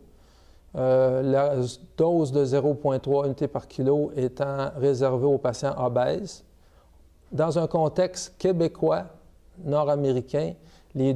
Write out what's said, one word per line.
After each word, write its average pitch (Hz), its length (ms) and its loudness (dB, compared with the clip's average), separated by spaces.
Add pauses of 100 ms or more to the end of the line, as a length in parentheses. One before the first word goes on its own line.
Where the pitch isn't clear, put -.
(760)
Euh, 131 460 2
la 139 360 2
s-, 123 220 -4 (180)
dose 160 340 2
de 143 120 2
zéro 139 300 2
point 135 240 0
trois 143 300 0
unités 135 200 -2
par - 200 -8
kilo 143 480 0
étant 139 600 -4
réservée 131 520 2
aux 139 100 4
patients 131 400 -4
obèses. 127 640 -2 (880)
Dans 156 280 0
un 160 80 0
contexte 165 720 -2
québécois, 170 640 2 (600)
nord-américain, 143 880 0 (420)
les 135 200 2